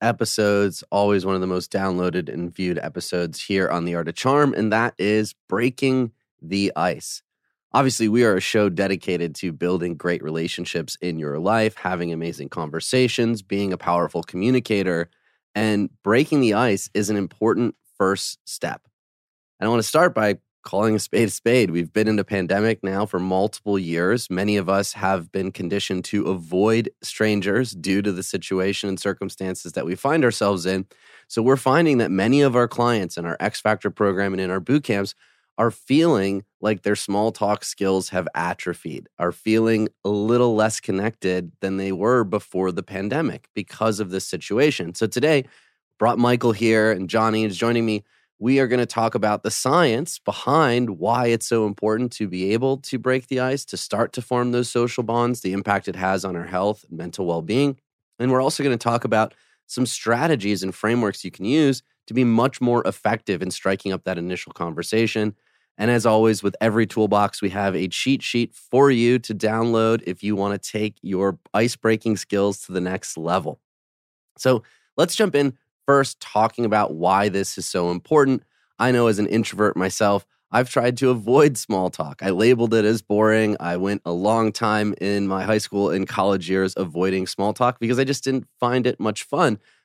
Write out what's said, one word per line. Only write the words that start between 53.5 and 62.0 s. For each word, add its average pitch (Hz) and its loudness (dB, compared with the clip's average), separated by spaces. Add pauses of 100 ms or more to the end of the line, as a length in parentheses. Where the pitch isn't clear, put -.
to - -10
start - -2
to - -6
form 123 0
those 120 0
social 120 -2
bonds, 120 0
the 95 -4
impact 98 -2
it 90 -8
has 92 0
on 92 -6
our 87 -8
health 92 -2
and 82 -14
mental 90 -8
well-being. 95 0 (400)
And 127 0
we're 127 4
also 135 0
gonna 135 2
talk 117 -2
about 110 2 (320)
some 123 -2
strategies 113 0
and 95 -6
frameworks 110 0
you 90 -8
can - -10
use 139 2 (260)